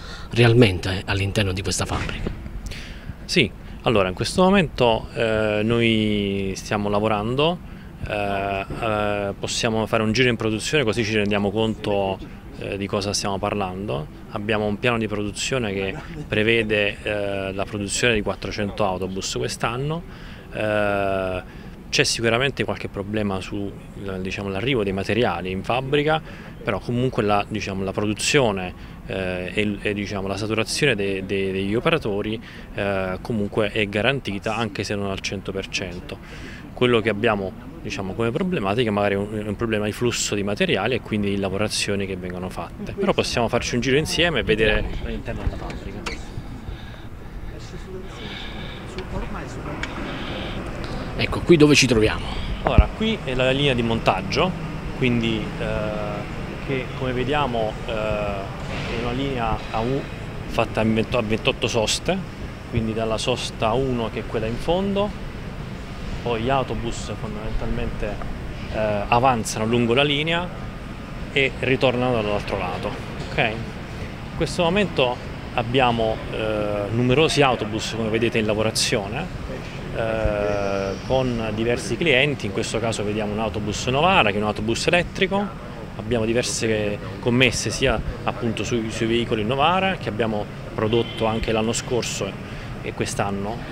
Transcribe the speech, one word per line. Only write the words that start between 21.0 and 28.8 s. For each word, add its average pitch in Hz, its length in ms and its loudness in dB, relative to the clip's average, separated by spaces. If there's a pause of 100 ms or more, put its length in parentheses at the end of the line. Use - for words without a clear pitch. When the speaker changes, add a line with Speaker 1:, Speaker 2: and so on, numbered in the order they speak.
Speaker 2:
c'è - 140 4
sicuramente 117 600 2
qualche 101 260 -4
problema 101 500 -2
su, 101 320 -6 (320)
la, 95 140 -6
diciamo, 95 320 -4
l'arrivo 107 340 0
dei 98 80 -2
materiali 95 600 0
in 95 120 -4
fabbrica, 139 580 0 (400)
però 98 180 0
comunque 123 440 0
la, 101 240 4
diciamo, 98 360 -4
la 95 100 -2
produzione, 104 800 2 (320)